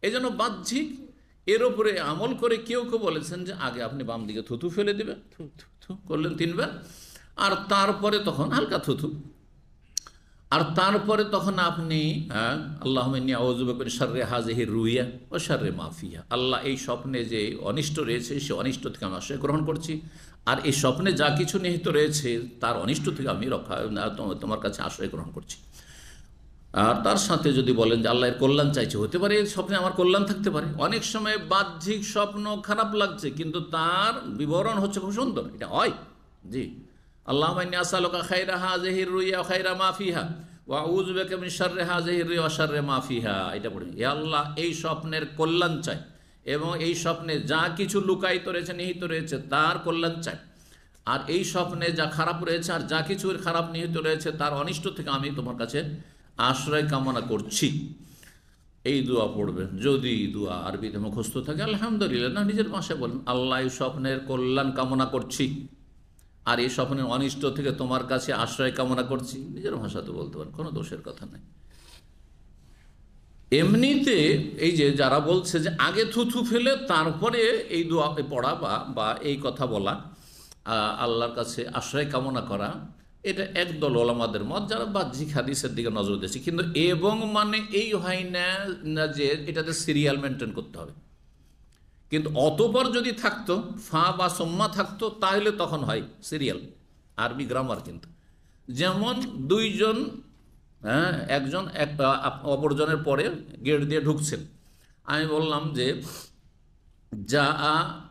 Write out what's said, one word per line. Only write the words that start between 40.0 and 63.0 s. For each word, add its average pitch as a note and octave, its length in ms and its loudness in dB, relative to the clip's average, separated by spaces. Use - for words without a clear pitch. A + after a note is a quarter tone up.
ওয়া C#3 140 -2
আউযু F3+ 340 0
বিকা F#3 220 -2
মিন F3+ 120 -6
শাররি F3+ 340 0
হাযিহি F3 400 2
রুইয়া E3+ 180 0
ওয়া D#3 100 2
শাররি D3+ 300 0
মা C#3 200 0
ফিহা", G#2 540 -2
এটা G#2 160 -4
পড়ে, F#2 200 -10
"হে G2+ 160 -2
আল্লাহ, D3+ 500 0
এই D#3+ 180 -2
স্বপ্নের D#3+ 520 -4
কল্যাণ D#3+ 540 2
চাই G#2+ 160 -4
এবং D#3 380 -2
এই E3+ 120 0
স্বপ্নে D#3+ 460 -2
যা D#3+ 360 2
কিছু G3 240 0
লুকায়িত F#3+ 480 2
রয়েছে, F3 240 -4
নিহিত F3 320 -6
রয়েছে, D#3+ 340 -4
তার D#3+ 400 2
কল্যাণ E3 420 -2
চাই, A#2 140 -6
আর B2+ 200 0
এই F3 180 2
স্বপ্নে E3+ 480 -2
যা D#3+ 140 0
খারাপ E3 380 -2
রয়েছে E3+ 280 0
আর E3 80 -2
যা D#3 200 0
কিছু F#3+ 440 -2
খারাপ E3+ 260 0
নিহিত E3 260 -4
রয়েছে, D#3 360 0
তার D3 220 0
অনিষ্ট D3+ 340 -2
থেকে D3 220 -6
আমি C#3 260 0
তোমার A#2+ 200 -4
কাছে C#3 280 -2
আশ্রয় D3 520 2
কামনা C3 320 0
করছি।" - 760 0
এই C3+ 180 2
দোয়া A#2+ 240 2
পড়বেন। F#2+ 520 -4
যদি A#2+ 540 2
দোয়া G2+ 220 -4
আরবিতে G2 440 -4
মুখস্থ G#2+ 400 -4
থাকে, D3+ 240 -4
আলহামদুলিল্লাহ, G3+ 680 0
না, G#3 120 0
নিজের G#3 240 2
ভাষায় F3+ 300 -4
বলেন, B2 280 -4